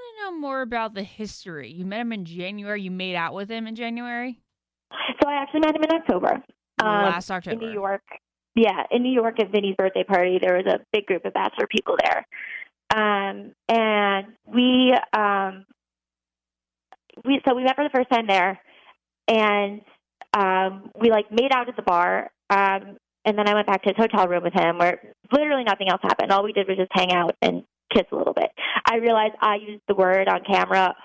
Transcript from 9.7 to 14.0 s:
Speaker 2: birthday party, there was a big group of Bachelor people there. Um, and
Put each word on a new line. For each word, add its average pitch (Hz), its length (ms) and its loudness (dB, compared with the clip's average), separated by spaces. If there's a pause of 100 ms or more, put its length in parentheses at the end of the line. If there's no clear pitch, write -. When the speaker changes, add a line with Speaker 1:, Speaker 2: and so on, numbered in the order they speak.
Speaker 2:
birthday 190 280 0
party, 180 360 2
there 180 160 2
was 190 100 -2
a 185 140 0 (120)
big 208 140 -2
group 175 180 -2
of 196 80 -8
Bachelor - 360 -2
people - 340 -2
there. - 240 0 (640)
Um, 202 600 -2 (160)
and 208 580 2 (200)